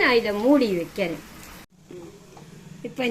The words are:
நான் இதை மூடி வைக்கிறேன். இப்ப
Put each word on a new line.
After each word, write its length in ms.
நான் 200
இதை 120
மூடி 320
வைக்கிறேன். 440
இப்ப 220